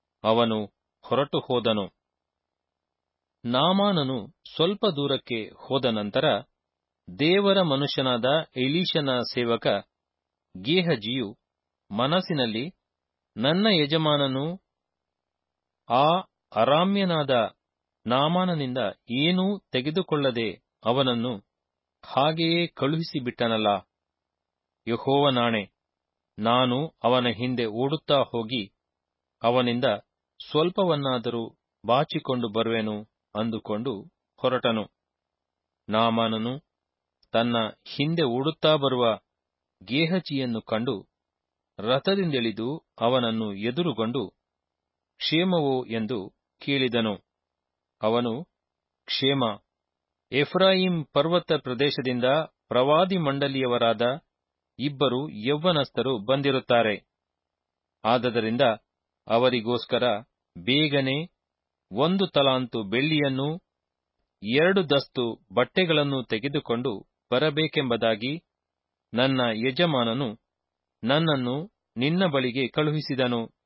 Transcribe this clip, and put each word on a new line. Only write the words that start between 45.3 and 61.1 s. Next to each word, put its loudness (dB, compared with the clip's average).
ಎಂದು -6
ಕೇಳಿದನು. 0
ಅವನು, 0
"ಕ್ಷೇಮ. 0
ಎಫ್ರಾಯೀಮ್ 2
ಪರ್ವತ 2
ಪ್ರದೇಶದಿಂದ 0
ಪ್ರವಾದಿ 4
ಮಂಡಳಿಯವರಾದ 0
ಇಬ್ಬರು 0
ಯೌವನಸ್ಥರು -2
ಬಂದಿರುತ್ತಾರೆ. 0
ಆದದರಿಂದ 0
ಅವರಿಗೋಸ್ಕರ 0
ಬೇಗನೆ 0